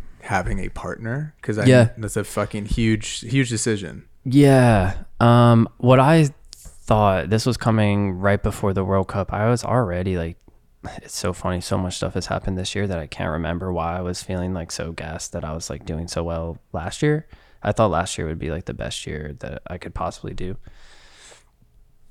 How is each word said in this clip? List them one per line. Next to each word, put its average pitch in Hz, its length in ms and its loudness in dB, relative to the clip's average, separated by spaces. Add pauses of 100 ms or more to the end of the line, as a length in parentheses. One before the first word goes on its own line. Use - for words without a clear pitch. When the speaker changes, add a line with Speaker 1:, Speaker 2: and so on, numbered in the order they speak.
(200)
Speaker 1:
having 95 400 -2
a 92 80 -4
partner? 120 760 -8
'Cause 107 160 -4
I 104 60 2
Speaker 2:
Yeah. 123 240 8 (100)
Speaker 1:
that's 107 180 -6
a 104 80 -2
fucking 104 420 -4
huge, 110 540 0
huge 123 300 0
decision. 104 540 -4 (200)
Speaker 2:
Yeah. 123 680 6 (260)
Um, 117 480 8 (100)
what 127 220 6
I 151 300 6 (240)
thought, 98 760 0
this 110 160 2
was 123 120 0
coming 101 560 2
right 98 300 0
before 101 300 -2
the 95 120 0
World 95 240 0
Cup. 98 240 -4
I 104 180 0
was 120 140 0
already, 92 520 0
like, 85 220 -6 (640)
it's - 140 -14
so 92 160 -4
funny. 90 280 -4
So 101 160 -4
much 92 200 -4
stuff - 180 -6
has 92 120 -6
happened 95 300 -4
this 92 180 -6
year 101 120 -2
that 92 120 -4
I 76 80 -8
can't 90 240 -6
remember 85 420 -4
why 85 260 -4
I - 20 -6
was 90 220 -6
feeling, 90 320 -6
like, 85 180 -10
so - 200 -8
gassed 80 400 -12
that 82 120 -8
I 78 80 -8
was, 82 160 -10
like, 67 160 -10
doing 82 240 -8
so 87 160 -6
well 82 340 -6 (140)
last 87 300 -8
year. 151 240 0 (360)
I 104 100 0
thought 107 180 2
last 85 260 -2
year 87 100 -6
would 80 120 -6
be, 80 120 -6
like, 82 140 -8
the - 100 -8
best - 320 -10
year - 340 -10
that - 260 -12
I - 100 -12
could - 180 -14
possibly - 380 -8
do. 92 240 -6 (1500)